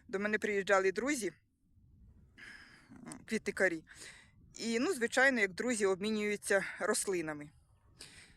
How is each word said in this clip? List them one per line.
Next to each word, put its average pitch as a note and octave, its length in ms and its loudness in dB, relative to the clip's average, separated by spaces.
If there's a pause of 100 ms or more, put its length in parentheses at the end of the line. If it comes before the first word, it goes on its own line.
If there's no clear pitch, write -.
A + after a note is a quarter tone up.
До F#3+ 120 -4
мене G#3 200 0
приїжджали G3 520 4
друзі, A3 420 -2 (1900)
квітникарі. F#3+ 580 -2 (720)
І, A3+ 240 -2
ну, E4+ 140 2
звичайно, B3 460 4
як F#3+ 140 2
друзі A3 320 0
обмінюються G#3 800 0 (160)
рослинами. D#3+ 680 -2 (880)